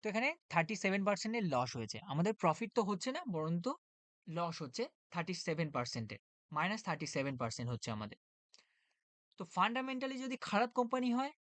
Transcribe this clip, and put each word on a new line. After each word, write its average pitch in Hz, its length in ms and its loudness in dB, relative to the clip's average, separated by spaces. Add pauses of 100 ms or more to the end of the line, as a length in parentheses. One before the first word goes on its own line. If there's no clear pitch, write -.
তো - 120 -20
এখানে 233 160 2 (240)
থার্টি 165 300 4
সেভেন 196 260 2
পার্সেন্ট 214 300 0
এর 220 60 0 (100)
লস 123 240 2
হয়েছে। 110 200 -6 (140)
আমাদের 175 200 4 (100)
প্রফিট 185 360 2
তো 226 100 4
হচ্ছে 202 280 -2
না, 339 40 -4 (140)
বরঞ্চ 165 320 0 (600)
লস 170 380 -2
হচ্ছে 139 180 -6 (300)
থার্টি 175 220 -2 (120)
সেভেন 160 300 0
পার্সেন্ট 123 380 -2
এর, 101 60 -14 (360)
মাইনাস 196 320 2
থার্টি 160 260 -2
সেভেন 139 260 0
পার্সেন্ট 117 320 -2
হচ্ছে 117 240 -4
আমাদের। 107 220 -6 (1200)
তো - 40 -6 (120)
ফান্ডামেন্টালি 262 720 2
যদি 254 120 -4 (120)
খারাপ 220 300 4
কোম্পানি 247 300 2 (100)
হয় 277 140 0 (120)